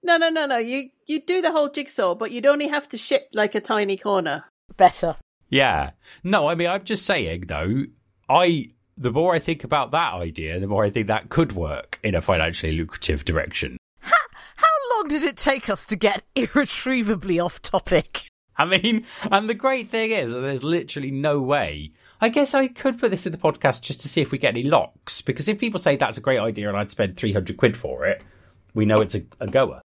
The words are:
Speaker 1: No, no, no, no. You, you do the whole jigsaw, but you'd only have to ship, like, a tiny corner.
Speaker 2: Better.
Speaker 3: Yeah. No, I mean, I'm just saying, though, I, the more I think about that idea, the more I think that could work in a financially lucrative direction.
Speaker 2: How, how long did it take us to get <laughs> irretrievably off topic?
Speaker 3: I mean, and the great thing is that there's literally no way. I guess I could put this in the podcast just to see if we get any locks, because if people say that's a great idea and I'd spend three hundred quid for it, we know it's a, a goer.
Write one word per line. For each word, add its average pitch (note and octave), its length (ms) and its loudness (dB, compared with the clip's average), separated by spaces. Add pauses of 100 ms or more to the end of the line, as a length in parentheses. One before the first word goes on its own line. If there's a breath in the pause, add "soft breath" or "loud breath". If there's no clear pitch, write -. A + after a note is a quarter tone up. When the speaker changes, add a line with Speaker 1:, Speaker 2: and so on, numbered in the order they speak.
Speaker 1:
No, E4+ 140 4
no, E4 120 2
no, D#4+ 160 0
no. C4+ 120 0
You, B3+ 320 -4 (180)
you D4+ 140 -4
do F4+ 200 0
the D#4+ 100 2
whole D4 180 2
jigsaw, C4+ 440 -2
but A3+ 180 -6
you'd A#3+ 140 -4
only D4 220 4
have D4 220 -4
to A#3+ 80 -10
ship, C#4 360 0
like, G#3 220 0
a A3+ 60 0
tiny G3+ 360 0
corner. E3 480 -2 (320)
Speaker 2:
Better. F3 380 6 (340)
Speaker 3:
Yeah. G#2 420 2 (320 loud breath)
No, F3+ 240 2
I E3 80 2
mean, E3+ 120 0
I'm G3 160 -2
just G#3 220 -4
saying, F2+ 420 -2
though, F#2 360 -2 (460)
I, E3 420 4 (260)
the B2 140 -2
more E3 240 2
I D#3 40 2
think E3 240 -4
about C3 280 -2
that D3+ 220 0
idea, E2 460 -6
the G2 80 -4
more G#2 160 2
I G2+ 60 2
think G#2 180 -2
that G#2+ 220 -2
could E3 240 2
work D2+ 500 -6
in G2+ 120 0
a E2 60 2
financially E2 520 0
lucrative D#2 520 -4
direction. - 520 -4 (220)
Speaker 2:
How, - 120 -4 (440 loud breath)
how D#5+ 120 2 (300)
long F#4+ 120 -2
did D4 140 -2
it C#4+ 140 -2
take C4+ 320 -2
us G3 160 -4
to G#3+ 100 -4
get G3+ 340 0
<laughs> - 60 -10
irretrievably A3+ 1040 0
off F3 220 -4
topic? - 680 -2 (300)
Speaker 3:
I D#3 80 4
mean, G3 400 2 (240 loud breath)
and G#3 200 2
the A3+ 40 0
great B3 380 -2
thing A3 200 0
is D3 200 0
that B2 80 -4
there's C3 240 -4
literally D3 480 -2
no C#3+ 300 0
way. F#2 500 -2 (300 soft breath)
I A3+ 80 4
guess C#4 240 2
I C4+ 160 4
could B3+ 280 -2
put A#3 140 2
this F#3+ 140 -4
in E3 80 -4
the - 40 -10
podcast D3 440 0
just - 200 -8
to - 60 -6
see D#3+ 140 0
if C#3 100 0
we C#3+ 60 -4
get B2+ 160 2
any A#2+ 100 -2
locks, - 580 0
because - 280 -4
if G#3 100 -2
people G#3 200 -2
say C#3+ 180 2
that's B2+ 200 -2
a - 40 -12
great C3 180 2
idea G#2 300 -2
and G2+ 80 -2
I'd G2+ 120 -4
spend G2 280 -2
three G#2 160 -2
hundred G2 240 -2
quid A2+ 180 2
for C2 300 -6
it, - 180 0 (500 soft breath)
we A2 120 2
know G#2+ 100 4
it's G#2+ 200 2
a, G2 80 -4 (180)
a A2 60 -6
goer. A#2 420 0